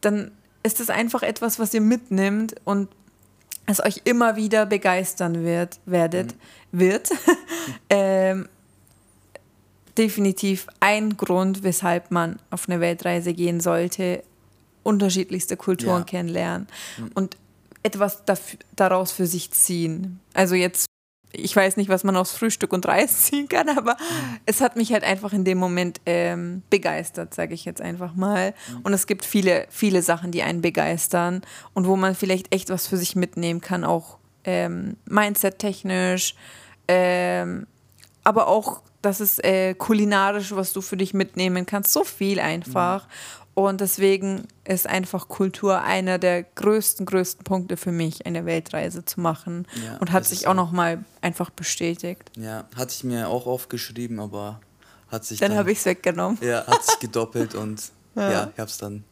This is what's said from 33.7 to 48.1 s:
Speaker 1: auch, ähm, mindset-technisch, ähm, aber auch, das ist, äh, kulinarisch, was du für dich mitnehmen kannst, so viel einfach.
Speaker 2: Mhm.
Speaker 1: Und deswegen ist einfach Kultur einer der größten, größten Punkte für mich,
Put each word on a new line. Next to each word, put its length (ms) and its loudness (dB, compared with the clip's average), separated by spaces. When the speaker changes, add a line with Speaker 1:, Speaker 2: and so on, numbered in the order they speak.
Speaker 1:
auch, 340 -2
ähm, 520 -2
mindset-technisch, 1300 0
ähm, 800 2
aber 240 4
auch, 340 2
das 180 0
ist, 240 -2
äh, 300 4
kulinarisch, 800 2
was 180 -4
du 80 -4
für 160 -8
dich 180 -2
mitnehmen 520 0
kannst, 260 -2
so 140 2
viel 340 -2
einfach. 680 -2
Speaker 2:
Mhm. 40 -20
Speaker 1:
Und 260 2
deswegen 600 2
ist 240 -2
einfach 400 -2
Kultur 540 0
einer 360 0
der 260 2
größten, 600 0
größten 380 -2
Punkte 320 -2
für 160 -4
mich, 340 -4